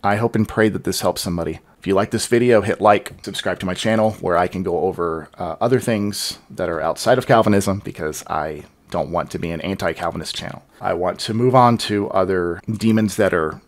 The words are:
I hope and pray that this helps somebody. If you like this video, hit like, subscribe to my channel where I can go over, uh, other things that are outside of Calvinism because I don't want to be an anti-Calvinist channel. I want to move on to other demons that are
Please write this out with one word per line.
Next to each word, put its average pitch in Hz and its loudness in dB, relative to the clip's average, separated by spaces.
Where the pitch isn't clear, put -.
I 101 2
hope 113 0
and 110 2
pray 110 4
that 95 -6
this - -2
helps 90 0
somebody. 85 -4
If - -12
you 95 2
like 98 2
this - -2
video, 120 6
hit 92 -2
like, 104 4
subscribe 95 -6
to 95 -6
my 90 -2
channel 110 0
where 87 -2
I 90 4
can 92 -6
go 85 -2
over, 85 -2
uh, 85 -6
other 123 2
things 104 -2
that 87 -4
are 82 -4
outside 113 2
of 127 -4
Calvinism 101 4
because 78 -8
I 78 -6
don't 82 -4
want 82 -4
to 90 -8
be 85 -6
an 82 -6
anti-Calvinist 85 -6
channel. - -10
I 95 -2
want 87 -4
to 110 -6
move 123 2
on 120 6
to 104 -2
other 90 0
demons 110 0
that 98 2
are 78 -2